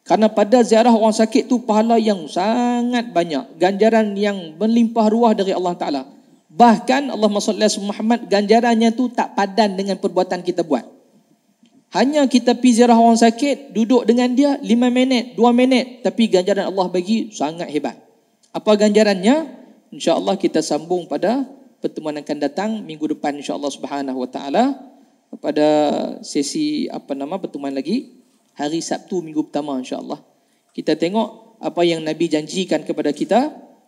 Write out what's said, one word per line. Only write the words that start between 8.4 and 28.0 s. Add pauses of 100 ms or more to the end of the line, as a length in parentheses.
tu
tak
padan
dengan
perbuatan
kita
buat. (960)
Hanya
kita
pergi
ziarah
orang
sakit,
duduk
dengan
dia
lima
minit,
dua
minit,
tapi
ganjaran
Allah
bagi
sangat
hebat. (480)
Apa
ganjarannya? (480)
InsyaAllah
kita
sambung
pada (340)
pertemuan
akan
datang, (120)
minggu
depan,
insyaAllah
Subhanahu
Wa
Ta'ala, (760)
pada (580)
sesi,
apa
nama,
pertemuan
lagi, (400)